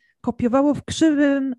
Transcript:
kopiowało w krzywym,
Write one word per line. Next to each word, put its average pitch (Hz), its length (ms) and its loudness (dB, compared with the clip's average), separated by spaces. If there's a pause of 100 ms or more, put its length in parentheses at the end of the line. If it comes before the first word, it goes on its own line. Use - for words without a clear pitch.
(200)
kopiowało 254 540 0
w - 100 -12
krzywym, 277 760 0